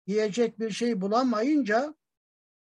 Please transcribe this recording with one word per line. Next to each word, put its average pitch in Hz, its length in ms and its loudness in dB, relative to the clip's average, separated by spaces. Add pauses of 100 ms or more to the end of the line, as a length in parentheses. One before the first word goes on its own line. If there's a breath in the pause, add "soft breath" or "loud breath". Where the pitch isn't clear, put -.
Yiyecek 214 520 0
bir 220 120 -4
şey 233 300 -2
bulamayınca 240 920 0 (720)